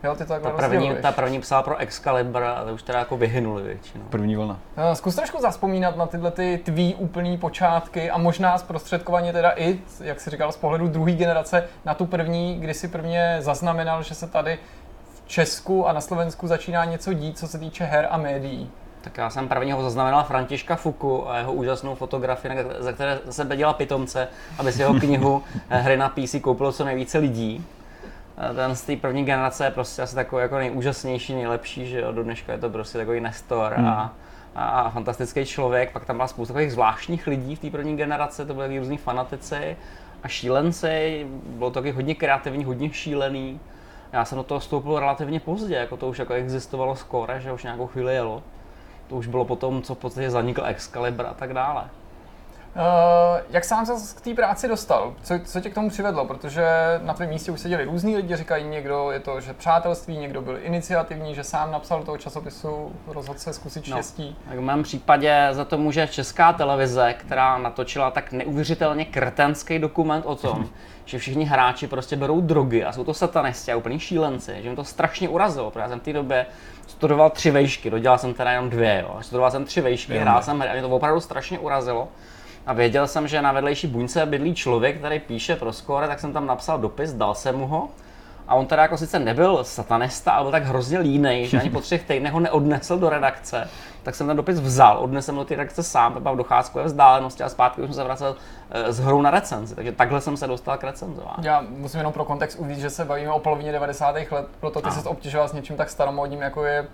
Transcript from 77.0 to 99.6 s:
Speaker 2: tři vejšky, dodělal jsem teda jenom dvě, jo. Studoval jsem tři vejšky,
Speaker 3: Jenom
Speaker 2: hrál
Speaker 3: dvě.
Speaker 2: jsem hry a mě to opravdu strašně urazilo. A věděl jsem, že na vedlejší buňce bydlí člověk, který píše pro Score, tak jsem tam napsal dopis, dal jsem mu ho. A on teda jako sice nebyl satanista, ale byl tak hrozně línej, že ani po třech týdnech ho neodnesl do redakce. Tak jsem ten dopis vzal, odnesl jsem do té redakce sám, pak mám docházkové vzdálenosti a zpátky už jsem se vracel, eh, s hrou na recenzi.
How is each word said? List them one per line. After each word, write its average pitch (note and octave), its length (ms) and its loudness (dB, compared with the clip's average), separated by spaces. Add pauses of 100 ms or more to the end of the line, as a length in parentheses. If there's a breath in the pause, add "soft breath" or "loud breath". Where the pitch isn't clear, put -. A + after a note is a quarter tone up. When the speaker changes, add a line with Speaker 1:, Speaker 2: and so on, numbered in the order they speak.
Speaker 2:
tři D#3 220 4
vejšky, C#3 380 4
dodělal A#2 280 6
jsem B2 160 -2
teda B2 180 0
jenom B2 180 0
dvě, A2 380 4
jo. F#2+ 140 -8
Studoval B2 300 4
jsem C3+ 140 -2
tři - 160 0
vejšky, B2 320 0
Speaker 3:
Jenom A2 140 2
Speaker 2:
hrál A#2 120 8
Speaker 3:
dvě. A#2+ 60 0
Speaker 2:
jsem D3 140 0
hry C3 100 0
a G2 40 -2
mě C3 80 -2
to B2+ 80 -4
opravdu D3+ 320 4
strašně D#3+ 380 -8
urazilo. B2+ 480 0 (580 loud breath)
A C3 80 -2
věděl A#2+ 340 6
jsem, D3+ 200 -2
že D3 140 0
na C#3+ 100 4
vedlejší C#3+ 360 0
buňce B2 380 0
bydlí D3 300 0
člověk, B2+ 420 2
který D3+ 220 -2
píše A#2 360 -2
pro A2+ 180 -4
Score, C#3+ 340 -2
tak C#3+ 120 -4
jsem D3 140 -6
tam D3 120 -2
napsal C3+ 340 0
dopis, C#3 340 -4
dal G#2+ 220 0
jsem C3 200 -2
mu C3 120 -2
ho. D#3 220 -2 (580 loud breath)
A - 80 4
on C3 100 4
teda D#3 160 4
jako D#3 160 6
sice D#3+ 220 0
nebyl C3+ 440 4
satanista, - 680 0
ale C#3 120 4
byl C#3 80 0
tak D3+ 120 2
hrozně C3 360 0
línej, C#3 480 4
že B2+ 120 4
ani C3+ 100 0
po C#3 120 -2
třech F3 220 0
týdnech C#3 300 0
ho E3 60 2
neodnesl D3+ 600 2
do E3+ 100 4
redakce. C3+ 600 0 (340 loud breath)
Tak - 120 -6
jsem C#3+ 120 -2
ten D3 100 2
dopis E3 220 0
vzal, B2+ 380 10
odnesl C3+ 280 -2
jsem C#3+ 100 -4
do C#3 100 -4
té D3 100 -2
redakce D3+ 280 -4
sám, B2 300 4
pak C3 100 -8
mám C3+ 140 0
docházkové B2 480 2
vzdálenosti C3 580 6
a B2+ 60 -2
zpátky B2+ 320 2
už C3+ 60 -4
jsem C#3 80 -6
se C3+ 80 -4
vracel, C3 320 -2 (360 loud breath)
eh, A#2 220 0
s A2+ 60 -2
hrou C3+ 220 6
na C#3+ 100 8
recenzi. B2 440 0